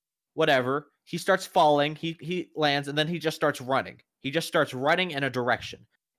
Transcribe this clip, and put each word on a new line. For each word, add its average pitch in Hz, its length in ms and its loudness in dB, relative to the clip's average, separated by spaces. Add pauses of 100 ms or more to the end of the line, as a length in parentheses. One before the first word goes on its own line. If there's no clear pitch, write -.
(340)
whatever. 143 580 0 (120)
He - 140 -8
starts 185 280 0
falling, 151 500 4
he, 165 260 -8
he 175 340 -6
lands, 143 320 0
and 143 100 -6
then 151 100 0
he 170 120 -4
just 151 160 -2
starts 143 260 0
running. 120 380 -2 (200)
He 139 120 -8
just 160 160 -2
starts 147 260 0
running 165 380 0
in 139 120 -4
a 135 60 0
direction. 123 560 -2 (340)